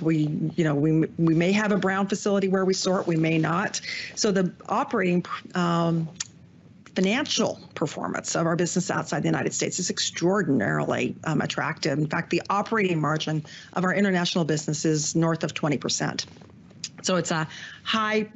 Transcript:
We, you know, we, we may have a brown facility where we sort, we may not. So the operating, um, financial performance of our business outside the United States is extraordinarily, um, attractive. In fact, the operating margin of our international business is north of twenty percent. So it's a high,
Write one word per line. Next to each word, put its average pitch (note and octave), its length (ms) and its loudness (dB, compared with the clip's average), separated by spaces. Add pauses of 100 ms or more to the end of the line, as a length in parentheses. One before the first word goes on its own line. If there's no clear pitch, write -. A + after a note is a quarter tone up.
We, D#3 260 2 (280)
you E3+ 80 2
know, D#3 100 2
we, D#3 320 4 (140)
we D#3+ 160 4
may E3+ 160 4
have G#3 200 2
a G#3 60 4
brown F#3+ 300 2
facility G3+ 400 0
where F#3+ 180 2
we F#3+ 80 4
sort, F#3+ 320 0
we E3+ 100 2
may D#3+ 220 4
not. D#3+ 420 0 (360)
So G#3+ 160 2
the F#3 200 2 (180)
operating, G3 540 2 (300)
um, E3+ 560 2 (840)
financial G3 640 0 (140)
performance - 640 -4
of E3 100 2
our E3 100 2
business F3 360 0
outside D#3 320 -2
the E3 40 2
United D3+ 240 0
States - 280 -2
is F3+ 100 -2
extraordinarily, C#3 1300 0
um, D#3 180 0
attractive. C#3+ 560 -4
In D3+ 80 0
fact, E3+ 240 -4
the E3+ 100 0 (120)
operating G3 500 0
margin D#3 420 0 (300)
of F3+ 100 -2
our F3+ 120 2
international F3+ 500 2
business D3+ 400 -2
is D3+ 300 0
north E3 280 2
of E3 120 -4
twenty C#3+ 240 0
percent. - 480 -4 (720)
So F#3 160 0
it's E3+ 140 0
a D#3+ 140 0 (380)
high, G#3+ 520 0